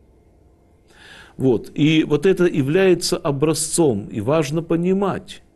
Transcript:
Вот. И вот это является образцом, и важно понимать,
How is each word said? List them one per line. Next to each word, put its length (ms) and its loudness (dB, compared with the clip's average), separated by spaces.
Вот. 380 0
И 300 2
вот 220 0
это 200 4
является 680 2
образцом, 920 -2
и 120 -8
важно 420 -2
понимать, 800 -2